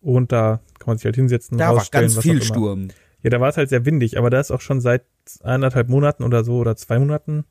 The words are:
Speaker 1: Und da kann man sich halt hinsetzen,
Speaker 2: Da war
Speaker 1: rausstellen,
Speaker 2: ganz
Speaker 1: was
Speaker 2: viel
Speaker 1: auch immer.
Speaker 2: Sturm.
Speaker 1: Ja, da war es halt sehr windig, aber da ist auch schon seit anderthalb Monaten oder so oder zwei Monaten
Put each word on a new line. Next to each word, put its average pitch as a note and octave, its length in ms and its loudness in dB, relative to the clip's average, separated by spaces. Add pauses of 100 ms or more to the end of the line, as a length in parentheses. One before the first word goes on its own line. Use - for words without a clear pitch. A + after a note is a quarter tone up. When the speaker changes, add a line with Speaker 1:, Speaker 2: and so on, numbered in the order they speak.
Speaker 1:
Und B2+ 320 0
da A2 260 0 (200)
kann - 80 -10
man A2+ 100 -2
sich - 80 -8
halt A2+ 100 -2
hinsetzen, B2 420 -2
Speaker 2:
Da D#3+ 120 2
war - 80 4
Speaker 1:
rausstellen, A#2 300 0
Speaker 2:
ganz A2 100 0
Speaker 1:
was A2+ 60 -4
Speaker 2:
viel E3 100 4
Speaker 1:
auch - 20 4
immer. A2+ 100 0
Speaker 2:
Sturm. G#2+ 420 -4 (360)
Speaker 1:
Ja, A#2+ 80 0
da A#2+ 100 0
war C3 80 2
es - 80 -4
halt C#3 120 -2
sehr B2 160 0
windig, C#3 340 0
aber A#2+ 100 4
da B2+ 100 2
ist D3 120 -4
auch B2+ 100 -4
schon C3+ 200 -2
seit A#2+ 220 0 (380)
anderthalb C3 480 0
Monaten C#3+ 340 2
oder A#2+ 200 2
so A#2+ 140 -2
oder A#2 180 0
zwei - 240 -2
Monaten D3+ 520 -2